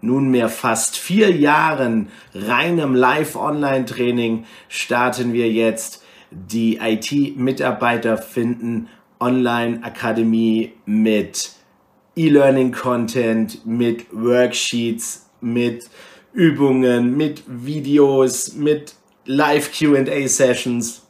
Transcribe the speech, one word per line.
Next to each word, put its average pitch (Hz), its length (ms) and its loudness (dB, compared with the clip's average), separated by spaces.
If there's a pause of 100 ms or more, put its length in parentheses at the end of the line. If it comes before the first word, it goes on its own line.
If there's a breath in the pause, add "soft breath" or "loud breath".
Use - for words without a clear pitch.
nunmehr 127 480 0
fast - 480 -4
vier 202 380 2
Jahren 147 760 0 (240 loud breath)
reinem 135 600 0
Live-Online-Training, 127 1500 0 (240 loud breath)
starten 123 640 -2
wir 117 180 0
jetzt 110 540 -2 (260 loud breath)
die 110 500 -2
I-T-Mitarbeiter 120 1400 -2
finden 117 680 -4 (320 loud breath)
Online-Akademie 113 1500 0 (120)
mit 107 680 0 (640)
E-Learning-Content, 123 1500 2
mit 117 440 -2
Worksheets, 117 1200 -2 (100)
mit 120 480 -4 (440 loud breath)
Übungen, 127 840 2
mit 147 300 -2
Videos, 135 1080 2
mit 147 400 -2 (300)
Live-Q 147 720 2
and 131 140 2
A-Sessions. 127 1000 0